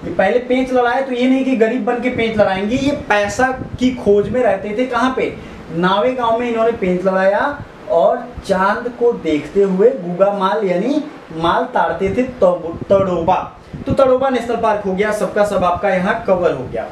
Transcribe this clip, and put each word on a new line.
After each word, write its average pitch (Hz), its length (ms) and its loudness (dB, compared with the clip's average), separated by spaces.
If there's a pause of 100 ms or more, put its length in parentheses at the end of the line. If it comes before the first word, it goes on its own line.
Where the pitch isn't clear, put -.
ये 180 80 -6
पहले 208 260 0
पेंच 254 340 -2
लड़ाए, 247 280 0
तो 262 100 -6
ये 247 180 -2
नहीं 262 160 2
कि 262 100 0
गरीब 226 300 0
बन 240 160 -2
के 254 80 -2
पेंच 220 280 -2
लड़ाएंगे, 202 380 0
ये 269 160 0 (180)
पैसा 208 380 0 (320)
की 254 160 2
खोज 202 340 2
में 247 140 0
रहते 202 340 0
थे। 254 80 0
कहाँ 254 320 0
पे? 185 160 -2 (400)
नावे 196 400 2
गांव 240 260 0
में 240 100 -2
इन्होंने 226 240 2
पेंच 180 320 -2
लड़ाया 190 520 2 (340)
और 196 360 2 (200)
चांद 208 520 0
को 240 140 4
देखते 160 500 0
हुए 190 340 4
गुगा 180 360 2
माल 196 320 0
यानी 220 380 0 (300)
माल 170 320 0
ताड़ते 180 440 -2
थे 247 140 0 (160)
तब-, 170 500 0
तड़ोबा। 185 460 4 (500)
तो 269 80 -2
तड़ोबा 262 360 4
नेशनल 240 260 -2
पार्क 208 300 0
हो 190 80 -2
गया, 208 180 0
सबका 202 340 0
सब 190 180 0
आपका 175 260 0
यहाँ 190 380 0
कवर 175 260 2
हो 127 100 -6
गया 110 280 -6